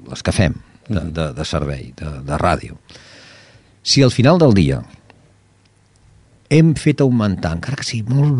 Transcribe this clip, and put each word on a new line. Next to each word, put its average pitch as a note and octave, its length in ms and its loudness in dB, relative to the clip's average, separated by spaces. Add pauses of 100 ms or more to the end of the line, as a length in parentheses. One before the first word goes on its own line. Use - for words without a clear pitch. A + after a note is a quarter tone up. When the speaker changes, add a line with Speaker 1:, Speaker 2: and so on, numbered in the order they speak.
Speaker 1:
les - 140 -14
que - 100 0
fem D#2+ 220 2 (340)
de, G2 120 -4
Speaker 2:
Mhm. D#2 120 -8
Speaker 1:
de, D#2 220 -6
de D#2 100 -8
servei, C#2+ 500 -6
de, C#2+ 280 -12
de C#2+ 160 -6
ràdio. - 380 -2 (1080)
Si - 200 2
al B2 80 4
final D3+ 280 4
del C#3 160 4
dia C2+ 280 2 (1700)
hem D#3+ 280 6
fet D3+ 220 0
augmentar, G#2+ 560 0
encara C3 240 -8
que - 60 -12
sigui A#2 280 -6
molt C#3+ 260 2